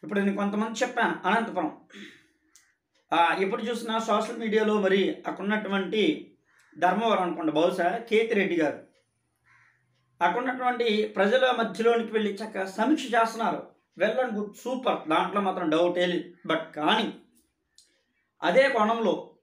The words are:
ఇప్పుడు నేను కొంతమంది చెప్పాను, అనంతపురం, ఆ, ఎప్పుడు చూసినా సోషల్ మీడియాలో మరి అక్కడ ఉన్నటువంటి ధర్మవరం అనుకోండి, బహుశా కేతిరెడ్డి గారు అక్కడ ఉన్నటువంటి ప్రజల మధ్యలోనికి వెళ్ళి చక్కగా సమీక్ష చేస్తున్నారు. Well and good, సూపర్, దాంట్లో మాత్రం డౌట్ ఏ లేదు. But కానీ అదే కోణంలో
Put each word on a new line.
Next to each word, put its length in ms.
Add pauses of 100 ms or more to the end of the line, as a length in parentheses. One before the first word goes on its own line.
ఇప్పుడు 180
నేను 200
కొంతమంది 400
చెప్పాను, 340 (140)
అనంతపురం, 420 (1400)
ఆ, 60 (260)
ఎప్పుడు 240
చూసినా 260 (140)
సోషల్ 340
మీడియాలో 320 (100)
మరి 160 (280)
అక్కడ 160
ఉన్నటువంటి 580 (760)
ధర్మవరం 460
అనుకోండి, 300
బహుశా 360 (220)
కేతిరెడ్డి 500
గారు 180 (1400)
అక్కడ 220
ఉన్నటువంటి 440 (300)
ప్రజల 420
మధ్యలోనికి 580
వెళ్ళి 180
చక్కగా 320 (100)
సమీక్ష 280 (100)
చేస్తున్నారు. 460 (400)
Well 200
and 160
good, 160 (100)
సూపర్, 460
దాంట్లో 400
మాత్రం 260
డౌట్ 300
ఏ 80
లేదు. 160 (200)
But 140 (140)
కానీ 320 (1300)
అదే 220 (120)
కోణంలో 400 (260)